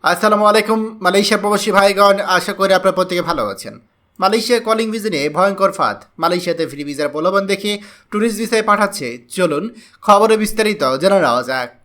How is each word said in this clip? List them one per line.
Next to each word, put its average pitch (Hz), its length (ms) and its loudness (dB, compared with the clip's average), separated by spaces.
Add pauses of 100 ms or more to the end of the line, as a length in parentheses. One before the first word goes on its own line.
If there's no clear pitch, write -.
আসসালামু 208 420 2
আলাইকুম, 214 340 2 (220)
মালয়েশিয়া 202 400 2
প্রবাসী 208 300 0
ভাইগণ, 196 460 4 (200)
আশা 190 160 -4
করি 190 200 0
আপনারা 185 240 2
প্রত্যেকে 180 320 -2
ভালো 147 140 -2 (100)
আছেন। 107 200 -14 (460)
মালয়েশিয়া 226 400 0
কলিং 226 320 -2
ভিসা 220 180 -6
নিয়ে 147 200 -2
ভয়ঙ্কর 190 420 0
ফাঁদ, 110 260 -2 (200)
মালয়েশিয়াতে 170 500 -2
ফ্রি 143 160 -12
ভিসার 143 300 -4
প্রলোভন 190 320 0
দেখিয়ে 202 300 -2 (340)
ট্যুরিস্ট 214 300 -2
ভিসায় 220 300 0
পাঠাচ্ছে। 202 380 0 (280)
চলুন 160 280 0 (420)
খবরে 220 320 6
বিস্তারিত 214 460 -2 (180)
জেনে 196 240 2
নেওয়া 123 180 2
যাক। 123 260 -4 (160)